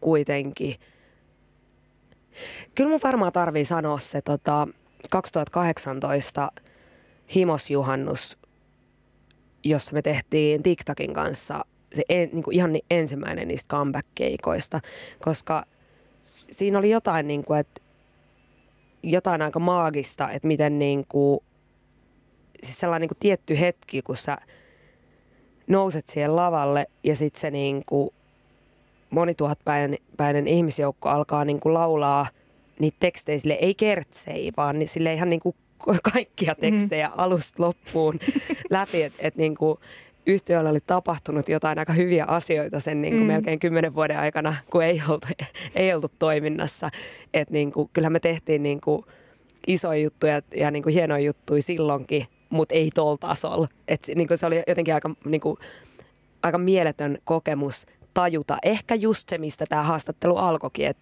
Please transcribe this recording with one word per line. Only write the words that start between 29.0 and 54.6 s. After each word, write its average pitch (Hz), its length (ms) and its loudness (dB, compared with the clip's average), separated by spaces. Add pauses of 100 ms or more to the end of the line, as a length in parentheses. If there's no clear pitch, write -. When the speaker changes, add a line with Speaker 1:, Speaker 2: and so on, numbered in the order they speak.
Speaker 1:
monituhatpäinen-, 147 920 -2 (140)
päinen 147 300 0
ihmisjoukko 151 640 0
alkaa, 147 360 0
niinku, 147 300 0
laulaa 147 520 2 (520)
niitä 151 220 2
tekstejä 151 380 0
sille, 147 160 0
ei 185 200 2
kertsei, 156 800 -2
vaan 147 220 0
ni-, 156 80 0
sille 160 280 0
ihan, 175 160 0
niinku, 170 240 0 (280)
ko-, 202 140 4 (160)
kaikkia 196 420 -2
Speaker 2:
Mm. - 60 -8
Speaker 1:
tekstejä 202 560 2
alusta 180 460 0
loppuun 160 560 0 (260)
<laughs> - 260 -6
läpi, 190 320 0
et, 147 160 -2
et, - 180 -4
niinku, 156 440 0 (460)
yhtiöllä 170 440 2
oli 151 160 4
tapahtunut 160 640 -2
jotain 156 300 0
aika 160 140 -2
hyviä 175 320 4
asioita 156 560 0
sen, 151 220 -2
niinku, 226 180 2
Speaker 2:
Mm. 220 60 4
Speaker 1:
melkein 214 320 2
kymmenen 165 360 2
vuoden 151 240 0
aikana, 151 360 0 (160)
kun 165 140 4
ei 165 240 2
oltu, 156 180 0 (480)
ei 185 200 2
oltu 151 240 -4
toiminnassa. 151 720 -2 (440)
Et, 156 160 0
niinku, 147 420 -2
kyllähän 160 200 2
me 165 80 2
tehtiin, 160 420 -2
niinku, 147 420 -2 (640)
isoja 170 340 0
juttuja 151 420 0 (120)
ja, 147 160 2
niinku, 147 180 -2
hienoja 151 360 2
juttuja 147 380 0
silloinkin, 147 640 -2 (240)
mut 160 220 0
ei 156 220 4
tol 151 220 2
tasolla. 160 520 -2 (200)
Et - 160 -2
se, - 100 -6
niinku, 165 220 2
se 175 100 -2
oli 165 200 0